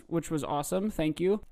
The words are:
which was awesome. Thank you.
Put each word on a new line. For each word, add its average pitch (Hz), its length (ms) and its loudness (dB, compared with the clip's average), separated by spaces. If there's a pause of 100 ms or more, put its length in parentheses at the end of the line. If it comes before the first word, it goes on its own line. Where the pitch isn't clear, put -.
which 165 240 -2
was 156 140 0
awesome. 185 460 0
Thank 156 300 0
you. 196 200 4 (120)